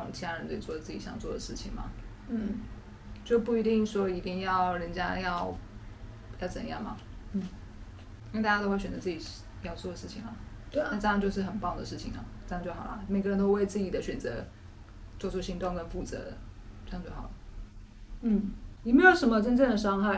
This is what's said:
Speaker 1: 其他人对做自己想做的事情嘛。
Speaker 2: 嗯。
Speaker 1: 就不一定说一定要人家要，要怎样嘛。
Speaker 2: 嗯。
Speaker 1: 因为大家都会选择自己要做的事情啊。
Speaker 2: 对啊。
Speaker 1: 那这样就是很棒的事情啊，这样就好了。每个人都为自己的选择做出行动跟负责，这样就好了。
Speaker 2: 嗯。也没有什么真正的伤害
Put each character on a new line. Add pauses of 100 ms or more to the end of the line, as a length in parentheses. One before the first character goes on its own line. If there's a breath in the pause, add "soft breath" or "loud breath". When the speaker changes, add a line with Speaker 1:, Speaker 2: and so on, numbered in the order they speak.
(120)
Speaker 1:
其
他
人
对
做
自
己
想
做
的
事
情
嘛。 (460)
Speaker 2:
嗯。 (600)
Speaker 1:
就
不
一
定
说
一
定
要
人
家
要， (840)
要
怎
样
嘛。 (360)
Speaker 2:
嗯。 (880)
Speaker 1:
因
为
大
家
都
会
选
择
自
己 (420)
要
做
的
事
情
啊。 (380)
Speaker 2:
对
啊。
Speaker 1:
那
这
样
就
是
很
棒
的
事
情
啊， (220)
这
样
就
好
了。
每
个
人
都
为
自
己
的
选
择 (880)
做
出
行
动
跟
负
责， (720)
这
样
就
好
了。 (920)
Speaker 2:
嗯。 (340)
也
没
有
什
么
真
正
的
伤
害